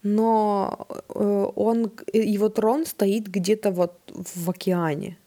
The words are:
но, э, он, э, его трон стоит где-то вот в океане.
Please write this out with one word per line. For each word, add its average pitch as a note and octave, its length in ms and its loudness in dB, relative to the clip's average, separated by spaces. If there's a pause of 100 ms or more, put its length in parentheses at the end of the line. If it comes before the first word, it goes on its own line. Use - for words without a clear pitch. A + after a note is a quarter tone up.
но, G#3+ 800 0 (280)
э, G3+ 320 2 (100)
он, A3+ 360 0 (220)
э, A3 40 6 (180)
его G#3 140 2
трон B3+ 360 0
стоит G3+ 420 0
где-то G3+ 440 0
вот F3 200 0 (440)
в F3 140 -4
океане. F3 760 -2